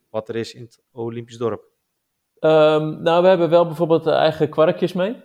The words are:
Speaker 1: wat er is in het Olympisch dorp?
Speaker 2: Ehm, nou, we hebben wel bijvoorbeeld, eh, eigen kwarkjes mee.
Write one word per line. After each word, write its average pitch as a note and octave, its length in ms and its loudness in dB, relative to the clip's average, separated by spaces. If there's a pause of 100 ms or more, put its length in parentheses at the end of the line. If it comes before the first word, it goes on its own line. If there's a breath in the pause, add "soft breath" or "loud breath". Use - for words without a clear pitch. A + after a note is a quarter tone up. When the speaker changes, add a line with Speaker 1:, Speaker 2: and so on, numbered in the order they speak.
(100)
Speaker 1:
wat A2 180 -8
er A2+ 80 -8
is A2+ 180 -8
in B2 80 -20
het - 200 -20 (100)
Olympisch A#2 460 -12
dorp? A2+ 260 -6 (760)
Speaker 2:
Ehm, D#3 640 2
nou, E3+ 200 2
we F#3 60 4
hebben E3+ 220 2
wel E3+ 160 4
bijvoorbeeld, D#3+ 400 -2
eh, D3 80 0
eigen D3+ 340 0
kwarkjes F3 440 0
mee. F#3+ 320 -4